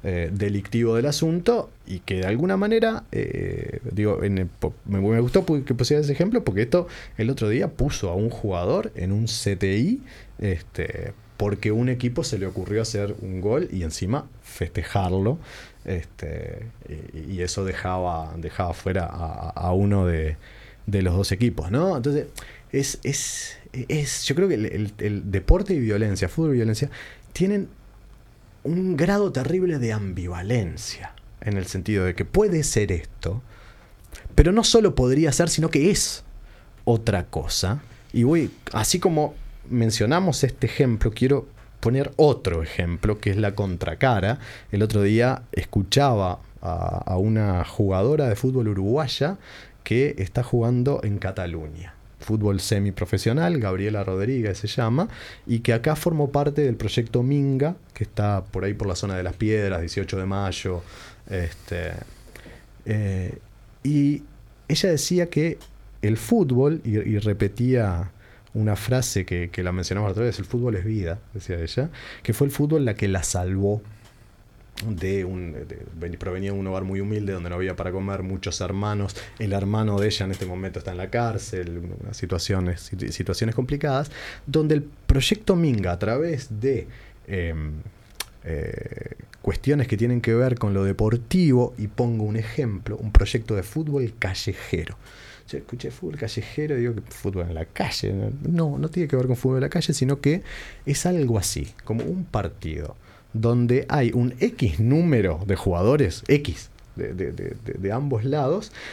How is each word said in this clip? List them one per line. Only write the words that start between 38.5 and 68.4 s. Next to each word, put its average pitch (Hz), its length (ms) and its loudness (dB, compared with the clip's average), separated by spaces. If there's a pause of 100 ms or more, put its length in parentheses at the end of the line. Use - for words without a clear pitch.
así 170 260 2
como 156 360 2 (340)
mencionamos 120 760 2
este 123 220 0
ejemplo, 117 460 2
quiero 135 360 2 (320)
poner 135 360 2
otro 90 480 4
ejemplo, 90 560 0
que - 100 0
es 95 80 2
la 104 180 2
contracara. 101 840 2 (320)
El 101 100 2
otro 107 220 2
día 113 480 4
escuchaba 101 880 2 (180)
a, 85 460 -4
a 92 120 0
una 104 460 2
jugadora 110 640 2
de 107 80 2
fútbol 127 320 0
uruguaya 127 720 0 (460)
que 131 340 2
está 98 260 -2
jugando 123 600 2
en 101 160 0
Cataluña. 85 760 -6 (260)
Fútbol 104 400 0
semiprofesional, 113 1000 0
Gabriela 101 440 0
Rodríguez 101 540 0
se 107 100 -6
llama, 127 400 0 (380)
y 117 140 0
que 120 120 2
acá 117 240 2
formó 147 360 0
parte 147 320 2
del 123 120 2
proyecto 113 460 0
Minga, 139 540 2 (180)
que - 100 -4
está 104 400 0
por 95 220 -4
ahí 101 80 0
por 104 140 -2
la 90 80 0
zona 98 200 -2
de 90 80 -2
Las 87 120 -4
Piedras, 104 460 2
dieciocho 92 360 -2
de 92 80 -2
Mayo. 95 560 -2 (480)
Este, 85 600 -4 (920)
eh, 98 520 -2 (460)
y 143 400 2 (440)
ella 180 220 2
decía 175 400 2
que 160 300 0 (420)
el 107 160 2
fútbol, 151 640 4
y, 107 140 2
y 107 220 2
repetía 101 920 2 (420)